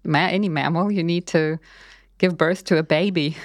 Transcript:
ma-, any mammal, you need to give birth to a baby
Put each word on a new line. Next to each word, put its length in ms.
ma-, 240
any 220
mammal, 420
you 120
need 240
to 300
give 200
birth 280
to 120
a 60
baby 600